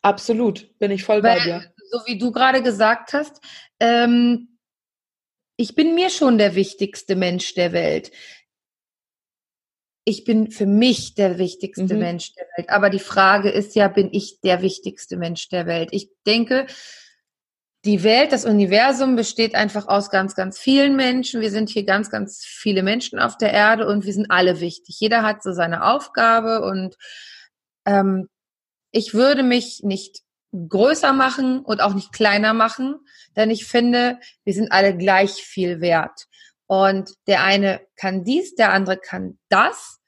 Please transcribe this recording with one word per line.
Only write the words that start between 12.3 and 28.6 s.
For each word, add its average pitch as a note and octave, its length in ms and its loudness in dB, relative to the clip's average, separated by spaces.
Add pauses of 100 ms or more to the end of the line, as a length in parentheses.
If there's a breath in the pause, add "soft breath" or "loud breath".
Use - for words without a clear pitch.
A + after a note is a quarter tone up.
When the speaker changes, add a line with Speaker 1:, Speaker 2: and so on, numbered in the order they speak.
Speaker 2:
der F3 120 -16 (100)
Welt. E3+ 140 -8
Aber G3+ 200 2
die G3 100 -2
Frage G3 500 2
ist G3+ 260 -4
ja, G3+ 120 6
bin G3 260 0
ich - 280 -6
der F3+ 200 0
wichtigste - 560 -6
Mensch E3+ 320 -8
der F3 160 -6
Welt? E3 260 -4
Ich G3 180 -6 (160)
denke, A#3 420 0 (1160 loud breath)
die G3+ 180 2
Welt, B3 280 4
das B3 140 -2
Universum A#3 680 4
besteht A3+ 400 -2
einfach G#3 320 -2
aus G3+ 240 0
ganz, F#3+ 240 -2
ganz F#3+ 240 -6
vielen C#4 360 4
Menschen. B3+ 460 -2
Wir G#3+ 80 -2
sind G#3+ 200 -2
hier G#3 140 -4
ganz, G3+ 280 -2
ganz G3+ 340 -8
viele F#3+ 380 -2
Menschen A3+ 360 -4
auf A3+ 180 -2
der A3 140 0
Erde G#3+ 360 2
und G3+ 180 -2
wir G3+ 80 -6
sind G3+ 160 -4
alle F3+ 320 2
wichtig. - 380 -10
Jeder A3 240 2
hat G#3+ 180 -4
so F#3+ 120 -8
seine E3+ 320 -4
Aufgabe A3+ 760 0
und, F#3+ 320 -6 (920 loud breath)
ähm, G3 420 0 (640)